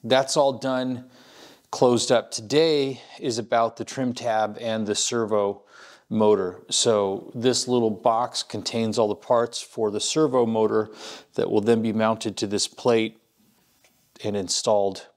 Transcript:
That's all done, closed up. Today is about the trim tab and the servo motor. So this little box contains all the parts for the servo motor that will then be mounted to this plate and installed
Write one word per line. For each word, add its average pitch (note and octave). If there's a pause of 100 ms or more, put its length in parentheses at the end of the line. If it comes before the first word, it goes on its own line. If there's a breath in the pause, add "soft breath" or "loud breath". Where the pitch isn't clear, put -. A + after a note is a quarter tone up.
That's C3
all C#3
done, B2+ (640 loud breath)
closed B2
up. A#2
Today C#3 (180 loud breath)
is A#2
about A#2
the A2
trim B2+
tab A2
and A2
the G#2
servo G#2 (480 loud breath)
motor. G#2
So G2+
this A#2+
little A#2+
box A#2
contains A2
all A2
the G#2
parts A#2+
for G#2+
the G#2+
servo C3
motor A2 (460 loud breath)
that -
will G#2+
then A2
be A2+
mounted A2
to G#2
this G2+
plate A2+ (1040)
and G#2
installed G2